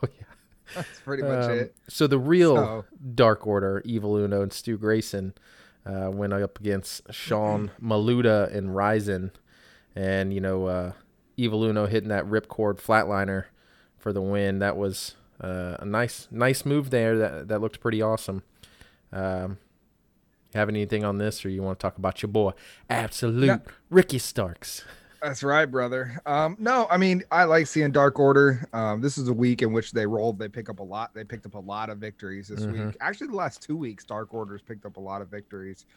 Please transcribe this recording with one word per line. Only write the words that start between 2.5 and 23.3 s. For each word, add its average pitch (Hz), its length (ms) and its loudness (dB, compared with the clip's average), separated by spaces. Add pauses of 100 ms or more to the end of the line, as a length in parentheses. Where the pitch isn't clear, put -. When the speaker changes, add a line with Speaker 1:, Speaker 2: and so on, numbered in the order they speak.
Speaker 2:
So 110 280 0 (300)
Speaker 1:
Dark 113 320 6
Order, 98 380 0
Evil 104 320 -2
Uno 101 260 2
and 98 100 -2
Stu 110 260 -6
Grayson, 104 560 -2 (500)
uh, 95 260 -4
went 101 220 -2
up 98 280 -2
against 101 520 -4
Sean 107 640 -2
<clears throat> - 60 -16
Maluda 110 720 2
and 95 160 -4
Ryzen. 98 640 0 (640)
And, 95 380 -2
you 98 80 -4
know, 95 260 -2
uh, 90 260 -4 (440)
Evil 110 280 0
Uno 107 220 2
hitting 107 240 0
that 98 160 0
ripcord 104 540 -2
flatliner 98 640 0 (520)
for 104 140 -4
the 98 100 -2
win. 98 380 0
That 98 160 0
was, 98 400 -4 (240)
uh, 90 400 -8
a - 40 -12
nice, 110 460 -4
nice 123 340 0
move 143 260 0
there. 113 280 4
That, 80 300 -2
that 107 120 0
looked 110 200 -6
pretty 110 200 -2
awesome. 110 420 -2 (720)
Um, 95 460 -4 (960)
you 107 60 0
have 104 100 2
anything 104 340 0
on 101 140 0
this, 104 260 -2
or 98 60 -2
you 95 120 -4
wanna 95 120 -2
talk - 240 -6
about 92 240 -4
your 107 80 -4
boy, 101 220 2 (360)
Absolute 117 580 0